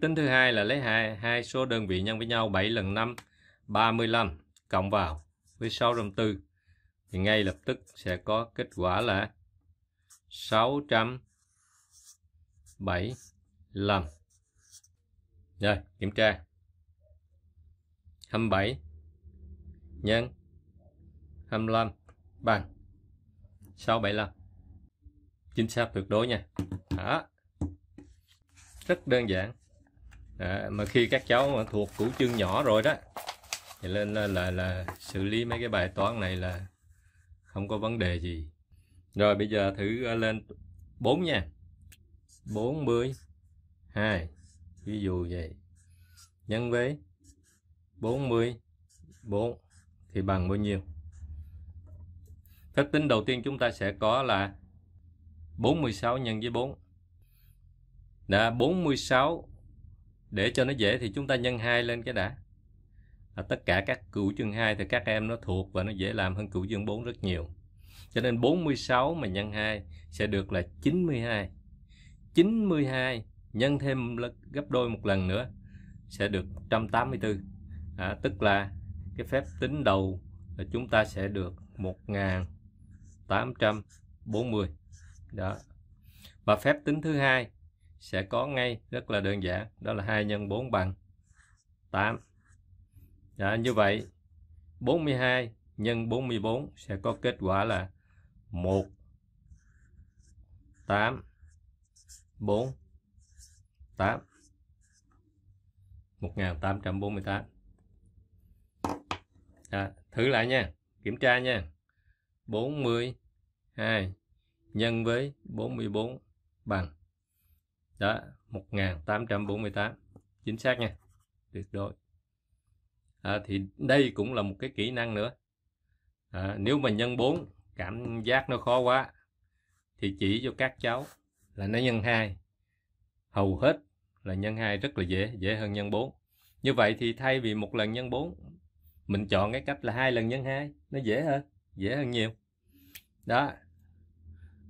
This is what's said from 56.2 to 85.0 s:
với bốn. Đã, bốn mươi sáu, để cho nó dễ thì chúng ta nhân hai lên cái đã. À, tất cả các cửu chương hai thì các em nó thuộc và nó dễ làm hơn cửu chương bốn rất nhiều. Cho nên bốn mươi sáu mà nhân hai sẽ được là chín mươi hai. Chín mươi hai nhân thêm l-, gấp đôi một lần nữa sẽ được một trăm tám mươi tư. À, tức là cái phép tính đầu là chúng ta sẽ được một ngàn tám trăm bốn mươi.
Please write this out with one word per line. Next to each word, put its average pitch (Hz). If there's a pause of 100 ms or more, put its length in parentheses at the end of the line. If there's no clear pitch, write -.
với 117
bốn. 120 (1500)
Đã, 107
bốn 147
mươi 139
sáu, 143 (840)
để 104
cho 131
nó 131
dễ 117
thì 120
chúng 143
ta 135
nhân 123
hai 120
lên 117
cái 123
đã. 107 (960)
À, 95
tất -
cả 131
các -
cửu 104
chương 110
hai 110
thì 104
các 120
em 110
nó 117
thuộc 92
và 92
nó 107
dễ 95
làm 95
hơn 104
cửu 95
chương 104
bốn 107
rất 120
nhiều. 87 (600)
Cho 117
nên 120
bốn 156
mươi 147
sáu 131
mà 147
nhân 101
hai 107 (260)
sẽ 107
được 98
là 87 (140)
chín 175
mươi 139
hai. 113 (800)
Chín 214
mươi 156
hai 127 (280)
nhân 135
thêm 131
l-, 120 (180)
gấp 143
đôi 123
một 110
lần 98
nữa 107 (600)
sẽ 101
được 98
một -
trăm 110
tám 120
mươi 127
tư. 107 (580)
À, 92
tức 98
là 101 (460)
cái 120
phép 135 (160)
tính 135
đầu 98 (360)
là 95
chúng 117
ta 110
sẽ 95
được 98 (240)
một 92
ngàn 95 (800)
tám 113
trăm 107 (440)
bốn 113
mươi. 101 (640)